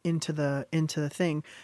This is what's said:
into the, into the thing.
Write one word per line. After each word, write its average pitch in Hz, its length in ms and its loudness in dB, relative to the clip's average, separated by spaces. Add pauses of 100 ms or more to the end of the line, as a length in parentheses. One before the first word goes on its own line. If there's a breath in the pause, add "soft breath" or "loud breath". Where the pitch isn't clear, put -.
into 165 280 0
the, 143 380 0
into 156 300 0
the 147 100 0
thing. 156 320 0 (220 soft breath)